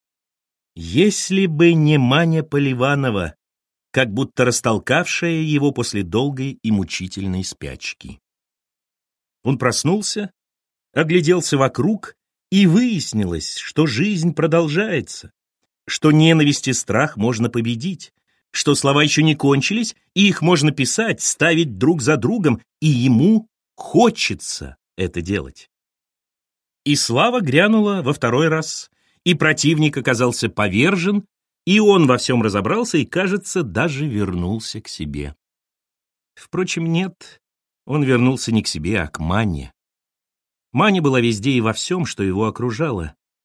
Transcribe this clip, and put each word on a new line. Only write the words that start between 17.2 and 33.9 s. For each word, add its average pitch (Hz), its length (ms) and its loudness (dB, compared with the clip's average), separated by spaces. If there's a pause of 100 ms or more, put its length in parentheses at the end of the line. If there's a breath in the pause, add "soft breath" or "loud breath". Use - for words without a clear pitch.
победить, 120 640 -6 (380)
что - 220 0
слова 143 300 2
еще 151 180 2
не 156 140 4
кончились, 147 600 0 (200)
и 202 140 4
их - 120 -2
можно 151 300 4
писать, 190 500 -2
ставить 156 560 0
друг 143 240 2
за 143 160 2
другом, 156 440 0 (180)
и 156 80 -2
ему 135 600 2 (280)
хочется - 1000 -2 (200)
это 90 240 -4
делать. 82 480 -8 (1160)
И 143 100 2
слава 208 460 0
грянула 196 600 2
во 151 120 -2
второй 131 340 0
раз — 156 420 -6 (340)
и 175 100 2
противник 151 640 2
оказался 123 520 0
повержен, 170 760 0 (400)
и 202 140 4
он 196 280 6
во 123 100 4
всем 123 240 0
разобрался 110 560 -2
и, 123 80 0
кажется, 185 580 -4
даже 139 440 -4